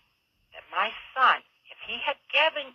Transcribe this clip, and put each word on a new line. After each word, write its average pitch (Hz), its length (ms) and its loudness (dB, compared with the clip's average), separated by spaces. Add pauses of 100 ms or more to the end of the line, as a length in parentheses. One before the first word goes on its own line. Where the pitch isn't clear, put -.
(520)
that - 180 -20
my 202 220 -2 (220)
son, 240 260 4 (300)
if - 160 -20
he 226 180 -10
had 285 120 -2 (140)
given, 285 440 0